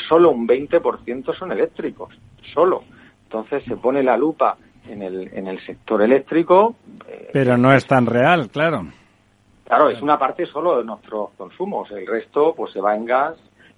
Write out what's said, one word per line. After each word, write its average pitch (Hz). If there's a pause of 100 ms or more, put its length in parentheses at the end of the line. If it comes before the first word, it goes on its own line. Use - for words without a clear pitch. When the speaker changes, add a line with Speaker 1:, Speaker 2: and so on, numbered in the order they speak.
Speaker 1:
solo 165
un 117
veinte 143
por 113
ciento 123
son 180
eléctricos, 135 (360)
solo. 156 (420)
Entonces 110
se 113
pone 135
la 123
lupa 131 (300)
en 104
el, 92
en 98
el 92
sector 101
eléctrico. 165 (320)
Eh, -
Speaker 2:
Pero 123
no 131
es 131
tan 123
real, 127
claro. 143 (760)
Speaker 1:
Claro, 135
es 120
una 143
parte 143
solo 151
de 113
nuestros 107
consumos. 104
El 95
resto, 143
pues, 104
se 95
va 104
en 110
gas 139 (420)